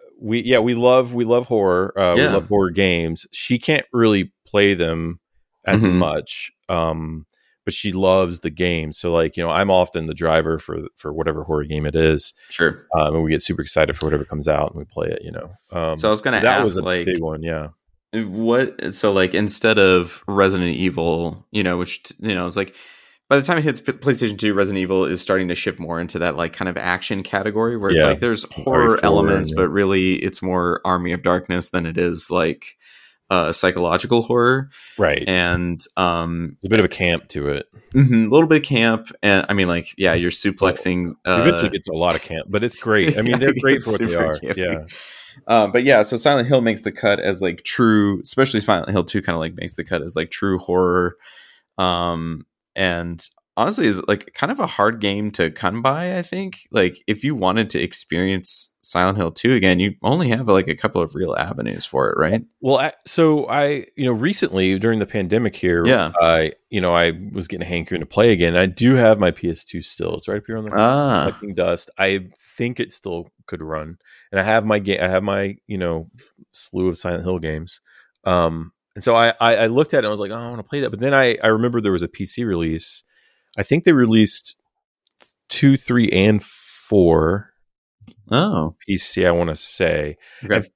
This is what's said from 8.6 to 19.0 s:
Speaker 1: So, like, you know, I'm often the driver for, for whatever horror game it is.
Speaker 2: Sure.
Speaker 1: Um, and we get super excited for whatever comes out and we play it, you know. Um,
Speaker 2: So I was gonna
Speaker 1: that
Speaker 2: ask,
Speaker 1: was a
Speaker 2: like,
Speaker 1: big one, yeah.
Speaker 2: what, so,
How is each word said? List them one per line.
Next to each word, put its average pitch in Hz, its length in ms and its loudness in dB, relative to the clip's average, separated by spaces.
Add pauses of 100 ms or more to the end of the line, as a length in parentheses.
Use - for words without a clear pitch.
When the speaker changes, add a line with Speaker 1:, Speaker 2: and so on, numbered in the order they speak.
Speaker 1:
So, 87 200 -4
like, 82 240 0
you 87 60 -4
know, 82 80 -2
I'm 95 200 0
often 90 360 0
the 80 80 -8
driver 80 440 0
for, 82 200 -10 (180)
for - 160 -12
whatever 78 320 -4
horror 78 200 -2
game 76 220 -4
it 73 80 -4
is. 80 400 2 (160)
Speaker 2:
Sure. - 360 0 (100)
Speaker 1:
Um, 76 180 2
and 80 100 0
we 78 60 -2
get 78 120 0
super 80 200 -4
excited 76 340 0
for 78 100 -4
whatever 73 180 0
comes 76 240 -6
out 76 240 0
and - 60 -12
we 73 60 -12
play 80 240 -6
it, 78 140 -8
you 80 100 -14
know. 80 200 -14 (180)
Um, 82 260 -4
Speaker 2:
So 80 120 -2
I - 20 4
was 107 120 0
gonna 123 180 0
Speaker 1:
that 104 180 4
Speaker 2:
ask, 104 60 2
Speaker 1:
was 95 120 0
a 95 60 -4
Speaker 2:
like, 90 240 -2
Speaker 1:
big 90 140 -2
one, 78 220 -6
yeah. 78 260 -6 (440)
Speaker 2:
what, 113 840 -2
so, 104 180 0